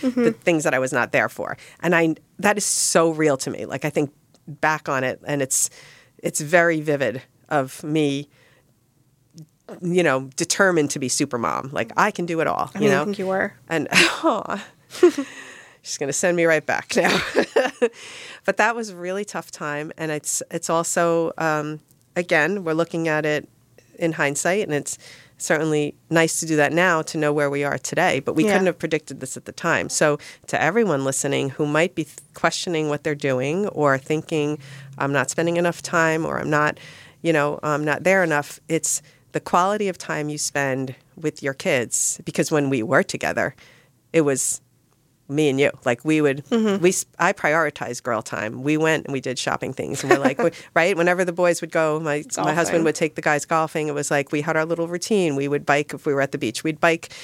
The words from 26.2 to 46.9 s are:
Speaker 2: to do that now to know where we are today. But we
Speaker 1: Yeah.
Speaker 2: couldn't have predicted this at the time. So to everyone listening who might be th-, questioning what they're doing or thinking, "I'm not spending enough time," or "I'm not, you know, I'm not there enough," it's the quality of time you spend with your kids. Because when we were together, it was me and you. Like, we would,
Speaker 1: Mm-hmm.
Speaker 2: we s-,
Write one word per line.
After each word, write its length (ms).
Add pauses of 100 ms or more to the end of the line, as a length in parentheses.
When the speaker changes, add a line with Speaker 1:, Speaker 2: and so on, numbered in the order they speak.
Speaker 2:
to 80
do 80
that 180
now 300
to 160
know 120
where 200
we 120
are 140
today. 420
But 140
we 120
Speaker 1:
Yeah. 80
Speaker 2:
couldn't 120
have 140
predicted 400
this 180
at 80
the 60
time. 380
So 280 (300)
to 140
everyone 440
listening 460
who 160
might 260
be 120
th-, 120 (160)
questioning 560
what 140
they're 100 (180)
doing 380
or 300
thinking, 580 (400)
"I'm 160
not 160
spending 280
enough 260
time," 420
or 140
"I'm 100
not, 300 (420)
you 120
know, 280
I'm 240
not 180
there 200
enough," 440
it's 360 (300)
the 60
quality 480
of 120
time 300
you 100
spend 560 (200)
with 280
your 100
kids. 720
Because 260
when 200
we 100
were 220
together, 520 (580)
it 80
was 400 (680)
me 180
and 140
you. 100 (140)
Like, 180
we 160
would, 280
Speaker 1:
Mm-hmm. 360
Speaker 2:
we 60
s-, 160 (120)